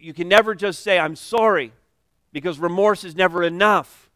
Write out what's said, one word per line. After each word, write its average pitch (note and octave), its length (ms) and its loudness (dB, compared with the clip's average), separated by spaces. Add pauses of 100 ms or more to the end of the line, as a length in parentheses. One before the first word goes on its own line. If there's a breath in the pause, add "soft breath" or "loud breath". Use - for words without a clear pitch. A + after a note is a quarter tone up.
you D#3+ 100 -16
can E3+ 140 -8
never G#3+ 280 4
just F3+ 280 -6
say, F#3+ 160 2
"I'm D#3 160 -2
sorry," G3+ 560 0 (600)
because D3+ 260 -6
remorse F#3+ 460 0
is E3 100 -16
never F3+ 280 0
enough. F3 720 0